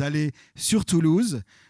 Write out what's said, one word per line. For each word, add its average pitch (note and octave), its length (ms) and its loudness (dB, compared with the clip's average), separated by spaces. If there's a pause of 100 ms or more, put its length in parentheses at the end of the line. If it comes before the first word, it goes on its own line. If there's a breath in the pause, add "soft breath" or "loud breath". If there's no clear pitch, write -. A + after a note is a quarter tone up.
allés D3 320 -2 (220 loud breath)
sur - 300 0
Toulouse, E3+ 580 2 (280 soft breath)